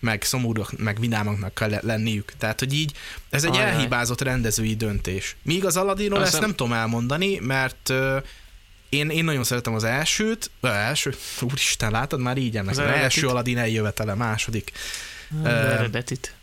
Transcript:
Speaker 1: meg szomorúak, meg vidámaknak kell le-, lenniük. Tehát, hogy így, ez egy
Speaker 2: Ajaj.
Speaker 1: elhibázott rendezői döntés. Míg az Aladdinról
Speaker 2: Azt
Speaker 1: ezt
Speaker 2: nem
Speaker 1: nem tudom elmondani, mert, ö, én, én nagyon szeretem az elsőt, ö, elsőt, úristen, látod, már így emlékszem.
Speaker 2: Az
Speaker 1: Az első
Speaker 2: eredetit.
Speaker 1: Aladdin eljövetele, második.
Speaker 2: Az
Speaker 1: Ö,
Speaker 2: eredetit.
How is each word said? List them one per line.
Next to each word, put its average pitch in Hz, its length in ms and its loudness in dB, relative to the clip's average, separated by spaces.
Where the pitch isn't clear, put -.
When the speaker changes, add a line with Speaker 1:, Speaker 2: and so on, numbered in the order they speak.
Speaker 1:
meg 110 220 0
szomorúak, 113 560 0
meg 107 220 -2
vidámaknak 104 540 0
kell 107 160 0
le-, 104 120 0
lenniük. 110 560 -2
Tehát, 110 200 -2
hogy 131 140 -2
így, 151 200 0
ez 151 140 0
egy - 120 2
Speaker 2:
Ajaj. 208 140 4
Speaker 1:
elhibázott 120 500 2
rendezői 113 560 0
döntés. 104 680 -2
Míg 180 220 0
az 175 120 2
Aladdinról 196 420 2
Speaker 2:
Azt 190 80 4
Speaker 1:
ezt 175 140 4
Speaker 2:
nem 214 80 2
Speaker 1:
nem 208 80 -2
tudom 120 160 0
elmondani, 120 680 2
mert, 131 500 0
ö, 135 280 2
én, 147 220 2
én 160 140 2
nagyon 143 200 2
szeretem 120 300 0
az 110 100 0
elsőt, 156 680 0
ö, - 80 -2
elsőt, 120 500 0
úristen, 123 500 0
látod, 127 300 0
már 123 160 0
így 123 200 0
emlékszem. 104 280 0
Speaker 2:
Az 147 60 2
Speaker 1:
Az 135 60 4
első 147 80 4
Speaker 2:
eredetit. 131 260 2
Speaker 1:
Aladdin 123 280 2
eljövetele, 110 560 0
második. 107 580 -2
Speaker 2:
Az 156 140 -2
Speaker 1:
Ö, 151 40 2
Speaker 2:
eredetit. 113 840 0